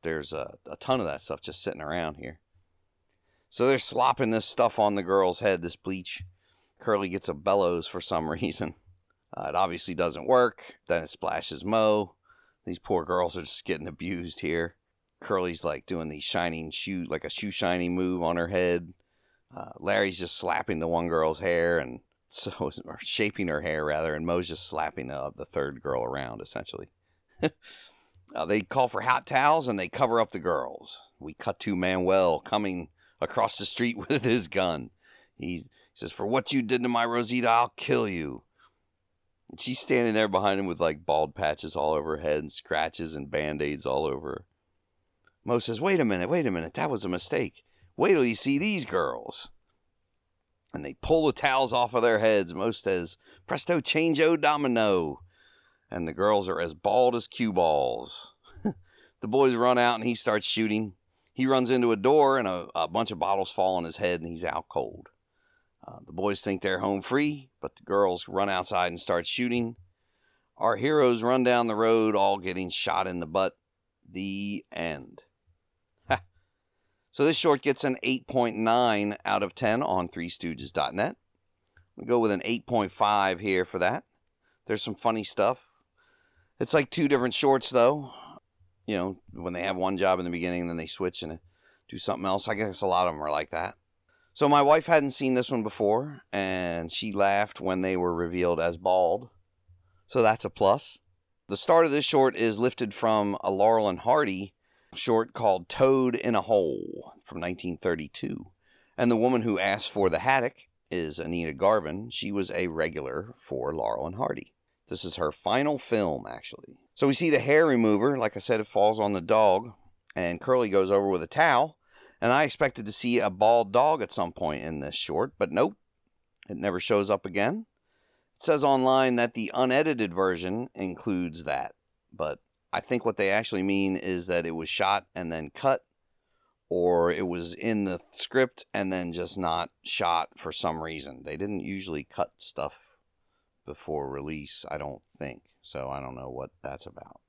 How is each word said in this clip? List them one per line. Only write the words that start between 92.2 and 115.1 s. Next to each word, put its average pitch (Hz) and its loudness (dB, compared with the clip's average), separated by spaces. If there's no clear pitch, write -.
else. 98 -2
I 110 -2
guess 101 -4
a 101 0
lot 90 4
of 82 -4
them 76 -10
are 76 -4
like 76 -2
that. 82 -6
So 147 2
my 143 6
wife 147 6
hadn't 151 4
seen 131 0
this 123 0
one 120 0
before, 113 -2
and 90 -2
she 110 -4
laughed 101 2
when 92 0
they 92 0
were 87 0
revealed 87 0
as 85 0
bald. 92 0
So 127 0
that's 110 2
a 98 -4
plus. - 2
The 98 -4
start 165 6
of 151 2
this 143 2
short 135 4
is 107 2
lifted 120 0
from 104 2
a 92 0
Laurel 104 4
and 90 -2
Hardy 104 0
short 113 2
called 95 2
Toad 131 4
in 117 0
a 101 4
Hole 78 0
from - -12
nineteen 87 -6
thirty-two. - -4
And 120 2
the 117 4
woman 120 4
who 107 0
asked 95 0
for 98 2
the 82 0
haddock 131 2
is 80 -4
Anita 82 -4
Garvin. 95 0
She 104 -6
was 98 -2
a 90 -2
regular 80 -4
for 67 -6
Laurel 58 -4
and 92 -8
Hardy. - -6
This - -6
is 87 -8